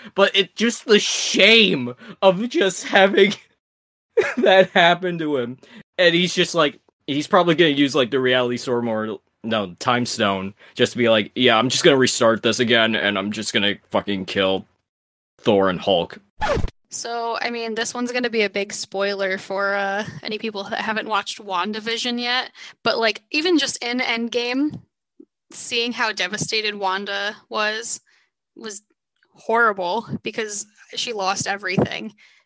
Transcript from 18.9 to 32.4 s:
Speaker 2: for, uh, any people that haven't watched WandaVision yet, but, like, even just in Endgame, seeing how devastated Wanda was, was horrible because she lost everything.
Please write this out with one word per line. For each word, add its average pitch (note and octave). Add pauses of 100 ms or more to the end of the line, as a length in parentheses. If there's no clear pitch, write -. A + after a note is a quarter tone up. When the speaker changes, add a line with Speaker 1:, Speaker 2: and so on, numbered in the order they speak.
Speaker 2:
for, G3
uh, G3+ (180)
any G#3+
people G#3+
that G#3+
haven't G#3+
watched G3+
WandaVision A3
yet, B3 (300)
but, -
like, A3
even D#4+
just C#4
in A#3+
Endgame, A#3+ (680)
seeing A#3+
how A3+
devastated G#3
Wanda G3+ (120)
was, G#3+ (560)
was G#3 (520)
horrible G#3+ (160)
because G#3+ (280)
she A#3+
lost F#3+
everything. G3 (320)